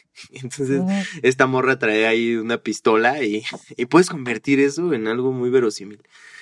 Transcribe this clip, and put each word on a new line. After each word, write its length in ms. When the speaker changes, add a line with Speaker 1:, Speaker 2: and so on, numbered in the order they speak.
Speaker 1:
<laughs> 300
y 80
entonces 420
Speaker 2:
Ujú. 100
Speaker 1:
esta 240
morra 320
trae 300
ahí 280
una 280
pistola 600
y, 200
y 80
puedes 240
convertir 500
eso 340
en 140
algo 240
muy 200
verosímil. 500